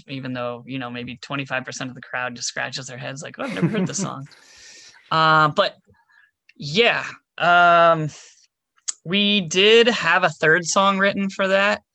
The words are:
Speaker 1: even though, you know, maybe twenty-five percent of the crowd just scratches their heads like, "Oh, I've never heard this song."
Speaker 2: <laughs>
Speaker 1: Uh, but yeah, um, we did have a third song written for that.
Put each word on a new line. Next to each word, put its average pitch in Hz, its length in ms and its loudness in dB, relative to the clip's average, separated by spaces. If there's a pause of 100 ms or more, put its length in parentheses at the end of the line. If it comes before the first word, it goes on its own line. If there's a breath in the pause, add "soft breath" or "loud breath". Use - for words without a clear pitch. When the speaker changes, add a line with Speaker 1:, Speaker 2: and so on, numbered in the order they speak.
Speaker 1:
even 131 260 -10
though, 120 340 -8
you 131 120 -10
know, 123 100 -10
maybe 123 280 -12
twenty-five 135 480 -8
percent 127 260 -12
of 127 60 -16
the 123 40 -18
crowd 127 360 -8
just 123 100 -10
scratches 131 400 -10
their 127 100 -16
heads 135 260 -12
like, 127 160 -16
"Oh, - 40 -10
I've 247 120 -10
never 175 120 -2
heard 202 220 -2
this 147 100 -8
song." 139 340 -8
Speaker 2:
<laughs> - 60 -20 (720 loud breath)
Speaker 1:
Uh, 156 380 4
but 180 300 -2 (800 soft breath)
yeah, 151 440 0 (360)
um, 170 720 4 (960 loud breath)
we 202 340 0
did 208 480 4
have 180 340 2
a 175 60 4
third 160 380 2
song 196 320 2
written 196 320 0
for 196 180 -2
that. 202 320 0 (140)